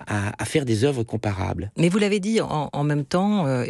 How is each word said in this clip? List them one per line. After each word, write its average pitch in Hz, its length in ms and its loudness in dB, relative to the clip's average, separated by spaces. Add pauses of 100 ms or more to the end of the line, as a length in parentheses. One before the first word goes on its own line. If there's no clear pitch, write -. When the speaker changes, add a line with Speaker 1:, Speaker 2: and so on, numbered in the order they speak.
Speaker 1:
à, 104 320 -2
à - 60 -6
faire 139 220 0
des 113 180 2
œuvres 135 200 2
comparables. 95 760 -4
Speaker 2:
Mais 160 100 4
vous 180 100 2
l'avez 208 220 2
dit, 208 220 0
en, 147 320 -2
en 143 100 -2
même 147 220 0
temps, 190 420 2
euh, 127 220 2